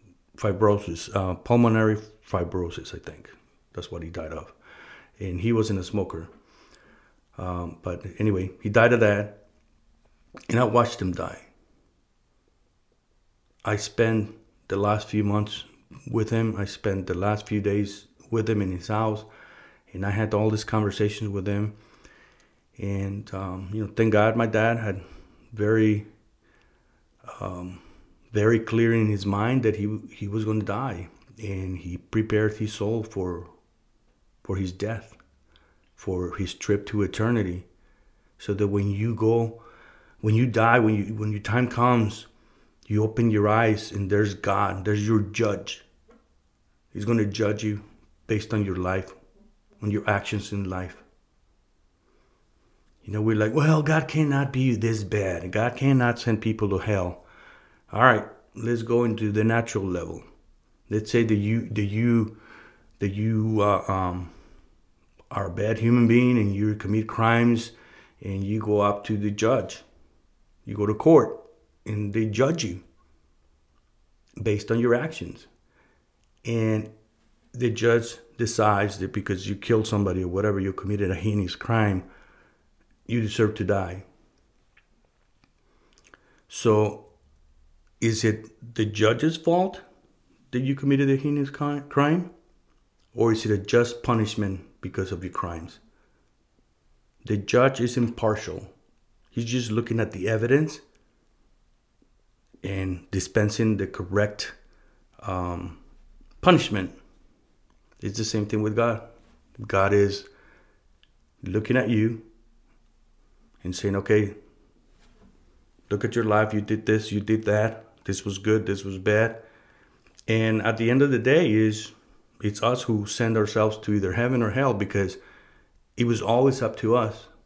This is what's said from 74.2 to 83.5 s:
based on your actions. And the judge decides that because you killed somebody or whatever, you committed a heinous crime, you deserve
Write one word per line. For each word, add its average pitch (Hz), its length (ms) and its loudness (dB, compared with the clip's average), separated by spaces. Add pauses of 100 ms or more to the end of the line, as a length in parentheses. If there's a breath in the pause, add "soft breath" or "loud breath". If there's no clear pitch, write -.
based 104 300 0
on 117 80 2
your 120 160 4
actions. 131 520 -6 (1000)
And 110 440 0 (640)
the 120 180 0
judge 117 460 2 (220)
decides 104 640 2
that 95 120 -6
because 101 380 -6
you 101 60 -4
killed 110 320 2
somebody 92 360 0
or 90 60 -4
whatever, 98 320 0
you 95 100 -2
committed 98 400 -2
a 92 40 -2
heinous 95 400 -2
crime, 104 500 0 (1000 soft breath)
you 117 160 -2
deserve 107 340 0